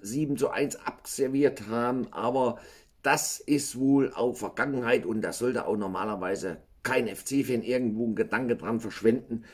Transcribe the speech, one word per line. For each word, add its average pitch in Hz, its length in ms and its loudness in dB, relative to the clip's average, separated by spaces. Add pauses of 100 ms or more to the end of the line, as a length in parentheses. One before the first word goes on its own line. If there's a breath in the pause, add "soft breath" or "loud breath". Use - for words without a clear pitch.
sieben 139 360 -2
zu 131 120 2
eins 123 280 -2
abserviert 135 880 0
haben.“ 120 460 0
Aber 120 440 0 (440 loud breath)
das - 400 0
ist 139 360 -2
wohl 135 360 4
auch 120 240 0
Vergangenheit 117 680 0
und 110 140 -2
das 87 200 -4
sollte 120 280 0
auch 110 80 2
normalerweise 95 840 -4 (240)
kein 123 260 2
F-C-Fan 120 540 0
irgendwo 120 420 2
einen 110 100 0
Gedanke 113 400 2
dran 113 240 -2
verschwenden, 113 640 0 (100)